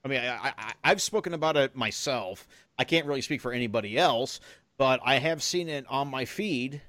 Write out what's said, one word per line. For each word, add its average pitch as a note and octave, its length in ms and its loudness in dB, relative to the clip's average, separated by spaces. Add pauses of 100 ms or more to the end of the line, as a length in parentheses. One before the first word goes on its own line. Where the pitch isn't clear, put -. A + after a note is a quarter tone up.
I C3+ 40 -8
mean, C3 120 0
I, B2 100 -2
I, A#2+ 280 -4
I, A2 160 -8 (100)
I've F3+ 180 4
spoken F#3+ 340 -2
about D#3 200 0
it C3+ 200 2
myself. A2 720 -4 (320)
I C3+ 40 0
can't E3 220 2
really C#3+ 160 -2
speak C#3+ 180 -2
for B2 140 -4
anybody A2+ 460 0
else, C3+ 400 2 (400)
but C3 260 4
I C3 140 4
have D#3 240 0
seen F3 260 -2
it C#3+ 180 -6
on C#3 200 0
my C3 180 -4
feed, C#3+ 640 -4